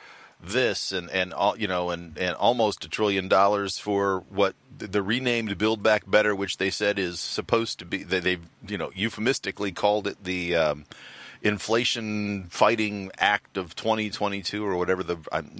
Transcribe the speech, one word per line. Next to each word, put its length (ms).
this, 480
and, 200
and 220
all, 240
you 100
know, 240
and, 260
and 200
almost 480
a 40
trillion 380
dollars 500
for 520
what 260
the, 120
the 160
renamed 560
Build 240
Back 260
Better, 260
which 220
they 140
said 260
is 220
supposed 600
to 60
be, 180
they, 160
they, 180
you 120
know, 160
euphemistically 760
called 360
it 160
the, 320
um, 300
Inflation 1080
Fighting 680
Act 400
of 180
twenty 340
twenty-two, 560
or 120
whatever 260
the, 140
um, 280